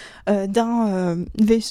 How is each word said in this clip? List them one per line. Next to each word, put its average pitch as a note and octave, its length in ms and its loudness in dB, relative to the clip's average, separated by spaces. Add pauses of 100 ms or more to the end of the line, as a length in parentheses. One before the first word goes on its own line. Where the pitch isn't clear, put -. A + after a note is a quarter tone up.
(300)
euh, G3 180 0
d'un, A3+ 400 0
euh, F3+ 280 0 (220)
vais-, A3 220 4 (120)